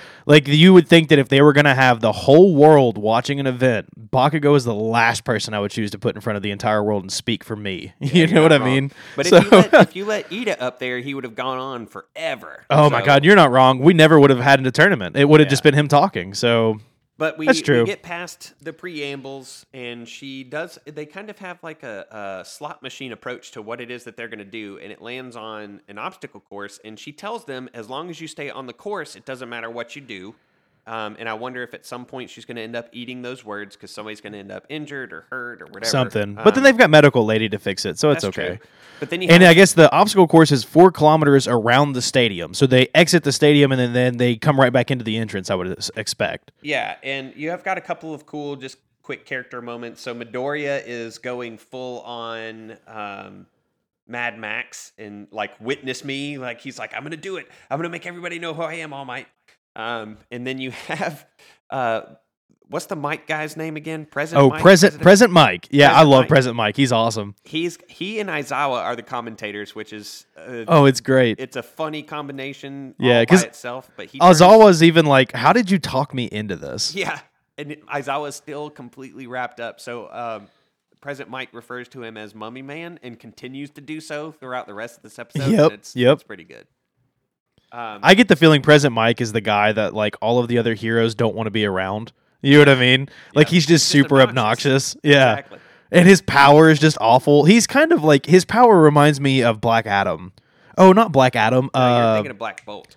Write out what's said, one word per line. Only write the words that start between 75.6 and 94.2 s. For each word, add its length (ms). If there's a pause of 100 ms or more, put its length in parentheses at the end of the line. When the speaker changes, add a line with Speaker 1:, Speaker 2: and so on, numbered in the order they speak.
Speaker 1:
you 80
talk 340
me 200
into 240
this?" 380
Speaker 2:
Yeah, 260 (360)
and 160
it, 140
Aizawa's 480
still 360
completely 580
wrapped 320
up. 200
So, 320
um, 360 (520)
President 300
Mike 220
refers 380
to 120
him 140
as 180
Mummy 280
Man 420
and 160
continues 500
to 100
do 200
so 320
throughout 340
the 80
rest 220
of 80
this 160
episode. 320
Speaker 1:
Yep, 120
Speaker 2:
And 100
it's, 200
Speaker 1:
yep. 200
Speaker 2:
it's 100
pretty 200
good. 220 (1040)
Um, 320
Speaker 1:
I 120
get 140
the 80
feeling 260
Present 320
Mike 260
is 120
the 100
guy 300
that, 220
like, 280
all 160
of 100
the 100
other 160
heroes 400
don't 200
wanna 160
be 160
around. 460 (280)
You 140
know 60
what 100
I 100
mean? 280 (260)
Like, 140
Speaker 2:
Yeah. 80
Speaker 1:
he's 100
just 180
Speaker 2:
Just 60
Speaker 1:
super 320